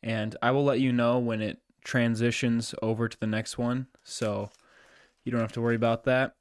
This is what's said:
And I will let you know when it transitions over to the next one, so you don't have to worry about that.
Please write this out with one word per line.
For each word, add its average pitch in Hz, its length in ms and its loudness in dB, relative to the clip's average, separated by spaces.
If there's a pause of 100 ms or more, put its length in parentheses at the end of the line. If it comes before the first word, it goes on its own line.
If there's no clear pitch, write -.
And 110 400 -2
I 120 80 4
will 143 140 2
let 135 160 2
you 131 120 2
know 120 260 4
when 117 220 -2
it 107 220 -6 (200)
transitions 117 1000 0
over 113 260 0
to - 100 -10
the 113 80 -4
next 107 300 -4
one, 123 300 -2 (180)
so 104 460 -4 (760)
you 120 80 -6
don't 120 80 0
have 113 120 -2
to 120 100 -4
worry 117 140 2
about 113 280 0
that. 131 360 2